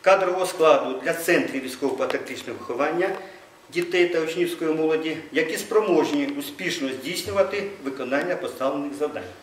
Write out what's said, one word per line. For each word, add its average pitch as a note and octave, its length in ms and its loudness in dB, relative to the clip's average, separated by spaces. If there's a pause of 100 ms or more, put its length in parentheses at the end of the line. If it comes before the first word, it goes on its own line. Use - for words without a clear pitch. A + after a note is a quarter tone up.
кадрового F#3 460 4
складу C3 580 4
для E3 100 0
центрів C#3 480 2
військово-патріотичного C3 960 -4
виховання D#3 500 0 (640)
дітей F3 360 2
та E3 120 0
учнівської E3 520 -2
молоді, D#3 440 0 (160)
які D#3+ 240 0
спроможні D3+ 720 2 (100)
успішно C#3+ 500 -6
здійснювати F#3 720 -2 (220)
виконання C3+ 520 -2
поставлених C#3+ 580 -4
завдань. C#3 280 -4 (200)